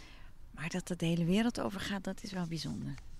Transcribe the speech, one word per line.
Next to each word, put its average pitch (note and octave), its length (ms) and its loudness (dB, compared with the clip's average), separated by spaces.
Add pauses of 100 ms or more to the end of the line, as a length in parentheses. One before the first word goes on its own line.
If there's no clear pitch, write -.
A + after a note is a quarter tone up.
(520)
Maar D#3 180 -4
dat F3+ 180 0
het F3 120 0
de E3+ 60 2
hele E3+ 200 6
wereld A3 340 6
over G#3 200 0
gaat, G3 240 -2
dat F#3+ 200 -4
is G3+ 80 -8
wel F3+ 160 -2
bijzonder. C#3+ 460 -2 (260)